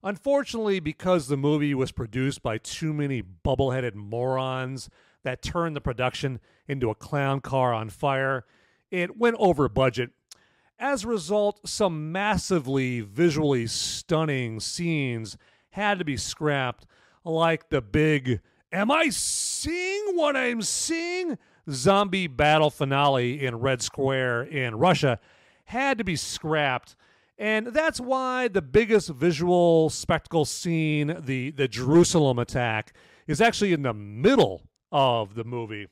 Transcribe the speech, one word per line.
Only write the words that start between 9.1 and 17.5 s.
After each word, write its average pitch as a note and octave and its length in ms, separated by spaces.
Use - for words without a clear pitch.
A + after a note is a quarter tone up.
went A#3 220
over D#3 280
budget. A#2+ 440
As B3+ 240
a G#3+ 40
result, G#3 600
some D#3+ 440
massively C#3 920
visually C#3 680
stunning C3 920
scenes C3+ 800
had G3+ 280
to F3+ 60
be C#3+ 120
scrapped, C#3 680
like E3 460